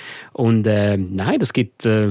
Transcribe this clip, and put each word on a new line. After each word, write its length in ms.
Und, 320
äh, 320
nein, 400
das 160
gibt, 320
äh, 260